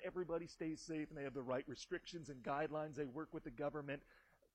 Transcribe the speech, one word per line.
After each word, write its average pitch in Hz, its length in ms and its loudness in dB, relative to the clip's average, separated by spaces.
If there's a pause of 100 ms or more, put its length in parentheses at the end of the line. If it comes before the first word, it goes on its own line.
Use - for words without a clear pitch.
everybody 170 420 2
stays 160 340 -2
safe 156 280 0
and 156 100 -6
they 139 60 0
have 135 100 0
the 139 80 0
right 127 240 4
restrictions 160 640 -4
and 131 140 -8
guidelines. 151 520 2
They 147 120 2
work 143 260 -2
with 160 120 -4
the 156 60 -2
government. 143 520 0 (520)